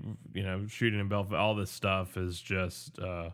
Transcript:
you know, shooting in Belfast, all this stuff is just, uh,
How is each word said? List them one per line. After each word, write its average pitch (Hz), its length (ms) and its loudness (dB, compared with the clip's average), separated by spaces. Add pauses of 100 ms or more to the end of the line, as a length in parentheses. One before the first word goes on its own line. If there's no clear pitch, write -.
(340)
you 98 100 -2
know, 95 240 -2
shooting 107 320 2
in 101 80 2
Belfast, 101 260 0
all 104 220 6
this 101 160 0
stuff 95 460 0
is 90 220 -2
just, - 600 -2
uh, 87 340 -4